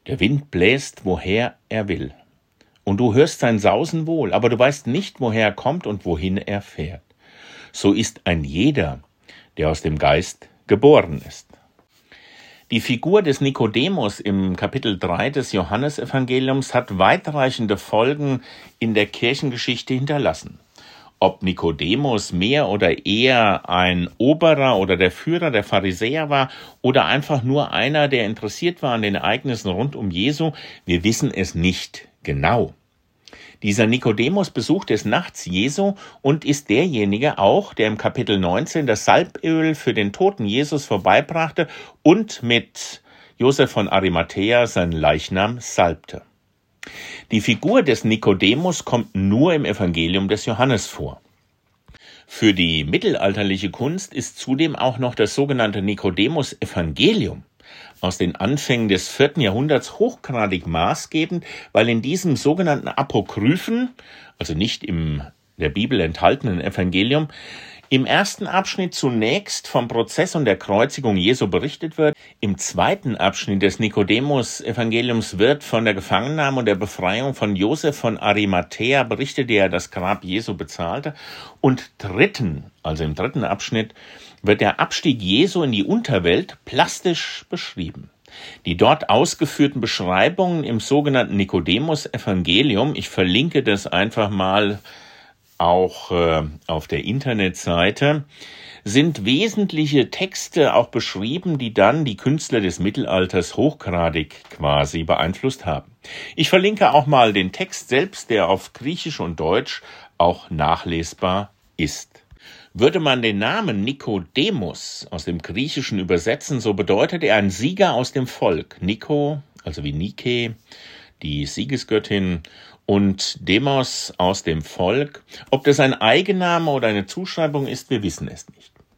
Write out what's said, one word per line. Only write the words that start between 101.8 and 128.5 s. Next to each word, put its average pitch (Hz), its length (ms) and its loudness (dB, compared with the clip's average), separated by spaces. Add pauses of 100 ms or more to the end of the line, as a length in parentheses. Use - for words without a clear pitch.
die 104 100 -4
Künstler 127 460 -2
des 90 160 -2
Mittelalters 92 800 -2
hochgradig 85 800 0 (120)
quasi 73 560 0
beeinflusst 85 640 -2
haben. - 240 -6 (440)
Ich 160 140 0
verlinke 190 460 4
auch 147 100 6
mal 123 300 6
den 95 180 0
Text - 380 -10
selbst, 151 400 -2
der 98 180 2
auf 95 240 -2
Griechisch 156 480 -8
und 85 180 -6
Deutsch 87 440 -2 (340)
auch 85 320 2
nachlesbar 82 1040 -2 (240)
ist. - 480 -8 (480)
Würde 147 260 2
man 139 220 2
den 110 160 0
Namen 120 480 -2
Nikodemus 113 1300 -4
aus 82 160 -10
dem 87 160 -4
Griechischen 123 560 -6
übersetzen, 92 600 -2
so 107 120 0
bedeutet 107 500 0
er 110 120 4
ein 104 160 2
Sieger 175 420 2
aus 123 200 -2
dem 131 140 -2
Volk. 90 540 -2
Niko, 143 640 -2 (200)
also - 220 -8
wie 147 80 -4
Nike, 123 640 -4 (640)
die 73 240 -6
Siegesgöttin, 98 960 -2 (460)
und 101 640 0
Demos 135 680 0
aus 92 240 0
dem 80 200 -2
Volk. 113 600 -4 (300)
Ob - 100 2
das 143 160 4
ein 135 160 4
Eigenname 170 800 2
oder 120 160 2
eine 101 180 0
Zuschreibung 151 640 -4
ist, - 200 -8
wir 113 140 0
wissen - 240 -4
es - 220 -14
nicht. - 240 -20 (260)